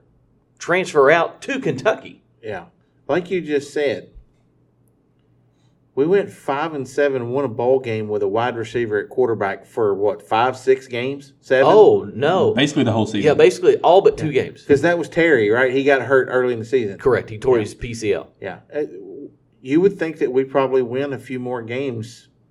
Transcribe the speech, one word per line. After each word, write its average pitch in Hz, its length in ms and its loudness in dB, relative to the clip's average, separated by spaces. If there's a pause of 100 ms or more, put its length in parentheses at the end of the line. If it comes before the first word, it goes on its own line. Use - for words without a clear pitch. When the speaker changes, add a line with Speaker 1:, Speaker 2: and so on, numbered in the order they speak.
(580)
Speaker 1:
transfer 156 540 2
out - 320 0
to 269 160 -6
Kentucky. - 640 -4 (180)
Speaker 2:
Yeah. 92 240 -12 (420)
Like 175 240 -2
you 180 100 -4
just 147 320 -6
said, 127 380 -4 (1800)
we 139 100 0
went 190 260 0
five 151 440 -6
and 131 120 -8
seven, 131 440 -2
won 139 120 -2
a 127 60 -4
bowl 120 300 0
game 110 280 -4
with 104 160 -4
a 98 40 0
wide 117 280 -2
receiver 113 480 -4
at - 60 -12
quarterback 104 560 -2
for, 107 300 0
what, 98 260 -2
five, 120 340 0
six 131 320 0
games? 127 540 -8
Seven? 131 320 2
Speaker 1:
Oh, 110 400 6
no. 143 400 0
Speaker 3:
Basically 143 300 0
the 117 100 2
whole 110 120 0
season. 104 180 -4
Speaker 1:
Yeah, 151 100 4
basically 160 440 4
all 175 240 4
but 110 160 2
two 151 140 -6
Speaker 2:
Yeah. 123 120 0
Speaker 1:
games. - 200 -14
Speaker 2:
'Cause 139 200 2
that 170 140 2
was 156 120 -6
Terry, 147 400 2
right? 123 240 2
He 139 100 0
got 135 200 2
hurt 131 280 2
early 127 220 0
in 113 60 -6
the 110 60 -10
season. 107 340 -2
Speaker 1:
Correct. 113 300 0
He 110 80 -14
tore 120 200 -2
Speaker 2:
Yeah. 107 60 0
Speaker 1:
his 101 100 -8
P 120 200 -12
C 107 200 -4
L. 73 260 -6
Speaker 2:
Yeah. 90 200 -12 (140)
Uh, 151 100 -6 (800)
you 139 200 2
would 190 180 2
think 160 200 -6
that 131 120 -2
we 135 140 0
probably 135 380 0
win 135 280 -4
a 120 80 -8
few 127 200 -12
more 123 240 -8
games 117 680 -10 (220)